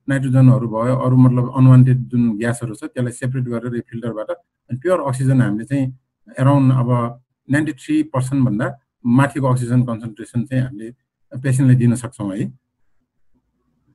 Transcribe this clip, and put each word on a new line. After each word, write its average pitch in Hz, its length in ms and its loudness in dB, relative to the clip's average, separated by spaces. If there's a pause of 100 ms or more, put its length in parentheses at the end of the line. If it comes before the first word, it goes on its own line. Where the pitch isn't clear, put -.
नाइट्रोजनहरू 131 580 4
भयो, 113 280 -2
अरू 127 220 0
मतलब 127 400 2
unwanted 127 400 6
जुन 120 400 -2
ग्यासहरू 117 380 -6
छ - 80 -18
त्यसलाई 123 280 -6
separate 131 320 -6
गरेर 120 320 -8
यो 117 60 -6
फिल्टरबाट 113 500 -10
अनि - 460 -14
pure 175 220 0
oxygen 131 420 0
हामीले 107 240 -2
चाहिँ 131 340 -4 (400)
around 135 320 4
अब 120 500 -2 (300)
नाइन्टी 151 220 -2
थ्री 151 300 -2
पर्सेन्ट 131 420 -2
भन्दा 113 340 -4 (260)
माथिको 135 420 2
oxygen 123 360 0
concentration 113 640 -8
चाहिँ 127 180 -2
हामीले 113 280 -12 (460)
पेसेन्टलाई 131 380 2
दिन 120 200 2
सक्छौँ 101 420 -8
है। - 80 -4 (1500)